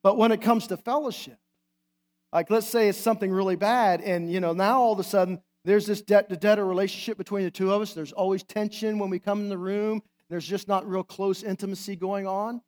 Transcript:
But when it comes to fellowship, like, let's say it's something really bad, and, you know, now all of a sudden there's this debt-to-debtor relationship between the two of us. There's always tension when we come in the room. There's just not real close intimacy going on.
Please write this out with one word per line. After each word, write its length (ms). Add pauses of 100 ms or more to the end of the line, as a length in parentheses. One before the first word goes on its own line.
But 140
when 160
it 100
comes 240
to 100
fellowship, 600 (920)
like, 180
let's 160
say 220
it's 100
something 320
really 260
bad, 460
and, 280
you 100
know, 120
now 280
all 120
of 60
a 60
sudden 360 (280)
there's 160
this 160
debt-to-debtor 640
relationship 540
between 260
the 60
two 240
of 80
us. 100
There's 200
always 300
tension 560
when 120
we 80
come 220
in 100
the 80
room. 440 (280)
There's 160
just 200
not 220
real 140
close 400
intimacy 520
going 320
on. 420